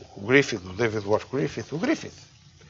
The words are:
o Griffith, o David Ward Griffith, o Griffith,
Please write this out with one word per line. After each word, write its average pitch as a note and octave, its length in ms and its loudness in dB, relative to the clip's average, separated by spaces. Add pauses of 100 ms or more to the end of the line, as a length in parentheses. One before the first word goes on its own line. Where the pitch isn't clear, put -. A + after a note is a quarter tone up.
(160)
o G2+ 100 -10
Griffith, B2+ 380 4
o F#2 80 -12
David G#2+ 340 0
Ward G2+ 260 2
Griffith, C3 400 -2
o D3 60 -4
Griffith, B3+ 340 -2 (580)